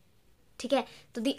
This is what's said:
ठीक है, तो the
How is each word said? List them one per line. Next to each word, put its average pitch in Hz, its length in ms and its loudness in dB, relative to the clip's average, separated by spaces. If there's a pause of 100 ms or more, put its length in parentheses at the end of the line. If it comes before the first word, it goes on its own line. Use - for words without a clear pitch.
(600)
ठीक 240 120 -4
है, 254 120 4 (300)
तो 240 60 -4
the 262 180 2